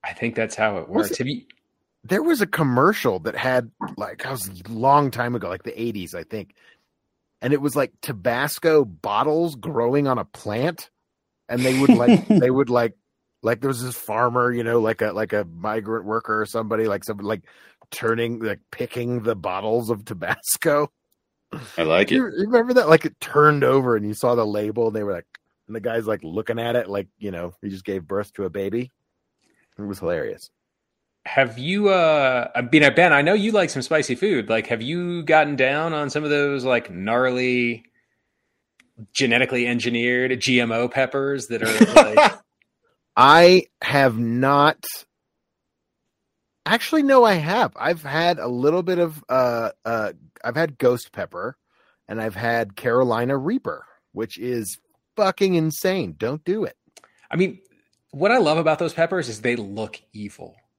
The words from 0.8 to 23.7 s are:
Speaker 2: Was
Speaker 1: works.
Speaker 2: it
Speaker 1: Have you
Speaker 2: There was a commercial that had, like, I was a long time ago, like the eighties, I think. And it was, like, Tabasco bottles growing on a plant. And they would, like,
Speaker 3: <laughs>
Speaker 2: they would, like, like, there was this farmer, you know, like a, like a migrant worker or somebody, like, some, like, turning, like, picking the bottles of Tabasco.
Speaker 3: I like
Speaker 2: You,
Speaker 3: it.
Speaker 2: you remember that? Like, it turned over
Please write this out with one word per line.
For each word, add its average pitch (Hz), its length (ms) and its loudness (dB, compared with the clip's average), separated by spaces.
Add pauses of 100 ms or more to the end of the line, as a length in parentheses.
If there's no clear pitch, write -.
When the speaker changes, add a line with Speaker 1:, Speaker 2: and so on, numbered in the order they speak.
Speaker 2:
Was 226 200 -2
Speaker 1:
works. - 40 -6
Speaker 2:
it - 60 -8
Speaker 1:
Have 123 100 -4
you - 140 -6 (640)
Speaker 2:
There 190 180 0
was 311 180 0
a 202 60 2
commercial 135 720 2
that 110 160 -6
had, 127 340 0 (260)
like, 104 280 -10
I 131 60 -8
was 101 180 -8
a 92 240 -16
long 135 380 2
time 120 240 -4
ago, 92 140 -6
like 92 160 -10
the 113 160 -10
eighties, 104 340 -6
I 87 80 -10
think. - 320 -12 (880)
And 127 100 -2
it 143 80 -4
was, 139 160 -4
like, 139 240 -2
Tabasco 135 840 0
bottles 135 720 -2
growing 135 500 0
on 127 120 0
a 92 60 -6
plant. 127 640 -6 (600)
And 123 140 -2
they 131 160 2
would, 139 120 6
like, 120 380 4
Speaker 3:
<laughs> - 0 -
Speaker 2:
they 156 220 4
would, 131 200 0
like, 120 240 0 (480)
like, 113 180 -2
there 135 80 -2
was 123 140 -4
this 123 140 -8
farmer, 120 560 0
you 120 120 -4
know, 117 160 2
like 110 220 -2
a, 107 100 -2
like 107 220 -4
a 104 100 0
migrant 104 600 -6
worker 110 340 -4
or 104 60 -4
somebody, 110 400 -2
like, 101 180 -4
some, 107 140 -8
like, 101 240 -6 (480)
turning, 117 480 -4
like, 107 220 -6 (100)
picking 120 540 -6
the 110 120 -4
bottles 107 540 -4
of 104 140 -4
Tabasco. 113 840 -4 (880)
Speaker 3:
I 82 60 0
like 85 260 2
Speaker 2:
You, 262 160 0
Speaker 3:
it. 185 120 -10
Speaker 2:
you 196 80 -2
remember 240 280 2
that? 226 140 4
Like, 160 160 6
it - 160 -8
turned 147 420 4
over 131 340 2